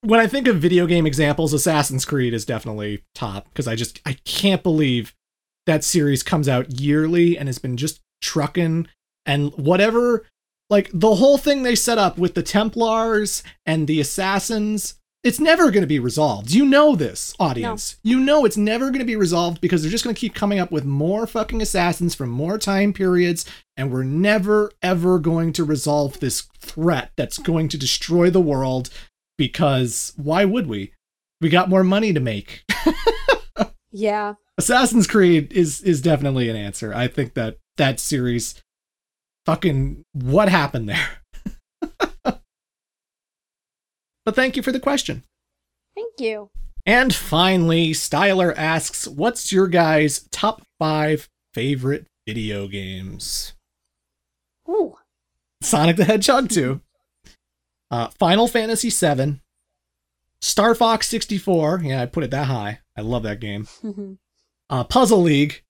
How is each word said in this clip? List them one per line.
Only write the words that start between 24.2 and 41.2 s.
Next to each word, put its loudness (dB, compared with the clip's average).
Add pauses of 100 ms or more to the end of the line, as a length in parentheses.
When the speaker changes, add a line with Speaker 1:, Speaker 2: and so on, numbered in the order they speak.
Speaker 1:
ever 2
going 0
to -2
resolve -2
this -4 (180)
threat -4
that's -6
going -2
to -6
destroy 0
the 2
world, 0 (480)
because 0
why 0
would 0
we? -8 (480)
We 2
got 4
more 4
money 2
to 0
make. -6
<laughs> -2 (1200)
Speaker 2:
Yeah. -2 (240)
Speaker 1:
Assassin's 4
Creed 4
is, 0
is 0
definitely 0
an -4
answer. -8
I -2
think -6
that -6 (200)
that -2
series, -4 (880)
fucking, -2 (120)
what 2
happened -2
there? -6 (1040)